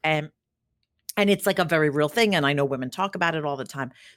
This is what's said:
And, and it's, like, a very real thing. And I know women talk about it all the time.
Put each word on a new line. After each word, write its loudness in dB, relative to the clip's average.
And, -4
and 2
it's, 2
like, 0
a 4
very 2
real 2
thing. 2
And 2
I 2
know 2
women -4
talk -4
about -2
it -4
all -4
the -8
time. -8